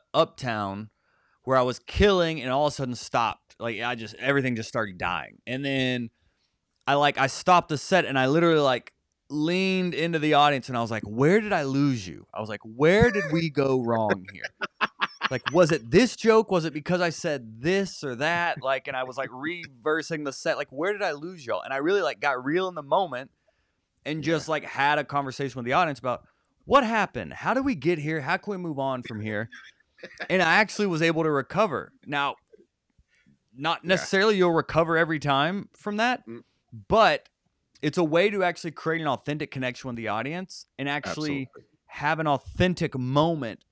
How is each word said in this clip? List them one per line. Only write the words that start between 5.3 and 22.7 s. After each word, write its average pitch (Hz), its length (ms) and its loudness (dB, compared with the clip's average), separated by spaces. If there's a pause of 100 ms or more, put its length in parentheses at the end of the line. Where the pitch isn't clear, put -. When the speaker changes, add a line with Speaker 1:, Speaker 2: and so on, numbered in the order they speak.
Speaker 1:
And 131 180 -6
then 127 440 -2 (800)
I, 139 80 2
like, 143 240 2
I 135 80 4
stopped - 420 4
the 151 100 -2
set 175 260 2
and 135 140 -2
I 131 80 4
literally, 160 340 4
like, 127 320 0 (360)
leaned 180 640 0
into 165 240 -2
the 151 160 2
audience 143 340 4
and 123 80 -4
I 120 40 0
was 113 100 -2
like, 110 120 -4
"Where 139 380 4
did 208 120 -4
I 165 100 0
lose 135 440 0
you?" 69 260 -16
I 101 80 -6
was 107 80 -6
like, 104 140 -10
"Where 160 480 4
did 175 200 -2
we 165 180 0
go 135 320 2
wrong 110 500 0
here?" - 240 -16 (260)
Speaker 2:
<laughs> - 480 -6
Speaker 1:
Like, 127 180 -4
"Was 160 240 6
it 117 200 -2
this 220 260 6
joke? 220 340 4
Was 170 140 0
it 156 80 -6
because 175 280 -2
I 175 100 2
said 120 500 -6
this 185 420 -2
or 131 140 -4
that?" 165 440 -2
Like, 131 260 -2
and 131 100 -6
I 131 80 -2
was, 127 120 -12
like, 131 160 -6
reversing 151 920 -4
the 135 80 -6
set. 151 240 -4
Like, 139 140 -8
"Where 165 220 -2
did 202 100 -6
I 170 100 -2
lose 156 320 -12
y'all?" 107 180 -2
And 127 100 -8
I 135 40 -2
really, 180 260 2
like, 127 180 -4
got 135 240 0
real 180 240 0
in 180 60 -12